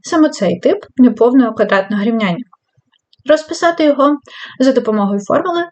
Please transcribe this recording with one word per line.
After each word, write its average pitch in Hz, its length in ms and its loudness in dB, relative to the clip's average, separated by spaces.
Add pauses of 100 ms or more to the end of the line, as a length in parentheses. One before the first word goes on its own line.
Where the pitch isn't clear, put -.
саме 311 260 0
цей 180 300 -4
тип 381 180 0 (200)
неповного 240 560 4
квадратного 202 500 -2
рівняння. 220 400 -2 (840)
Розписати 330 560 0
його 285 320 2 (420)
за 262 120 4
допомогою 208 480 -2
формули 339 520 -2